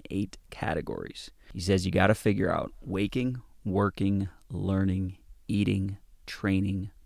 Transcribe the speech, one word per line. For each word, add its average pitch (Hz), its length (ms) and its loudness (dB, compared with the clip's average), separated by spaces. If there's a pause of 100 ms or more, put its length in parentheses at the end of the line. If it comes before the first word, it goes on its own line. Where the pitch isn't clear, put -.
eight 98 280 -6 (120)
categories. - 840 -6 (220)
He - 60 -10
says 92 260 4
you 92 60 0
gotta 101 220 6
figure 98 400 2
out - 180 -2 (100)
waking, 123 600 -2 (240)
working, 98 640 2 (200)
learning, 95 680 0 (300)
eating, 101 500 0 (300)
training, 95 640 0 (140)